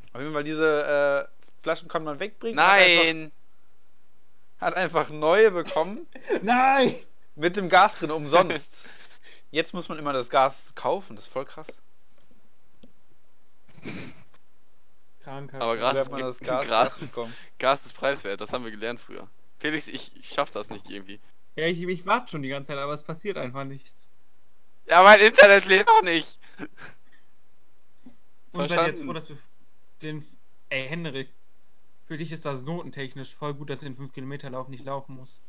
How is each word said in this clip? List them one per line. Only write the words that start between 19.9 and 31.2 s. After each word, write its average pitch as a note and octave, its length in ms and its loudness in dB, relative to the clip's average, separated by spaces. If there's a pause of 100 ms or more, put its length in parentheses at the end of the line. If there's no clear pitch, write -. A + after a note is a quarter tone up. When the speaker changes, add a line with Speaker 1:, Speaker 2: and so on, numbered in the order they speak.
Speaker 2:
ich - 140 -12
schaff - 200 -2
das G#2 220 -6
nicht G#2 180 -12
irgendwie. G2 300 -10 (360)
Speaker 3:
Ja, D#3 120 -2
ich, E3+ 160 -2
ich F3+ 220 -6
warte A#3 260 0
schon D#3 100 -6
die C3 80 -6
ganze C#3 200 -6
Zeit, C#3+ 100 -6
aber C#3+ 140 -4
es D3 100 -8
passiert E3 340 -6
einfach C3+ 280 -6
nichts. - 440 -12 (800)
Speaker 2:
Ja, F3 160 10
mein G#3 160 12
Internet G3+ 460 12
lädt F#3+ 220 6
auch A4 140 10
nicht. D#3+ 380 0 (2250)
Speaker 3:
Und D3 140 -2
seid E3 40 -2
ihr E3+ 160 4
jetzt D#3 100 -4
Speaker 2:
Verstanden. D3+ 80 -8
Speaker 3:
froh, C3+ 80 -6
dass D#3 160 -8
wir D3 80 -12 (640)
den, D#3 240 -8 (440)
ey, C3 180 -4
Henrik, D3 420 -6 (800)